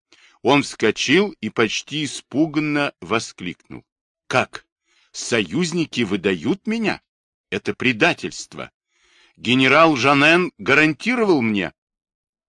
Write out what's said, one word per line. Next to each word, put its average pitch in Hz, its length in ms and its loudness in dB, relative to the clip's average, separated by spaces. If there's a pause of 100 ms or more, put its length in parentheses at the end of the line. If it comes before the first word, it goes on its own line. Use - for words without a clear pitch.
(420)
Он 139 220 4
вскочил 139 760 0
и 107 100 -8
почти 135 560 -2
испуганно 147 920 -4
воскликнул: 90 840 -8 (400)
«Как? - 400 -2 (460)
Союзники 135 880 -4
выдают 95 640 -2
меня? 214 360 -4 (500)
Это - 240 -6
предательство! 110 960 -4 (640)
Генерал 131 580 4
Жанен 143 600 2
гарантировал 156 840 2
мне!» 101 300 -2 (760)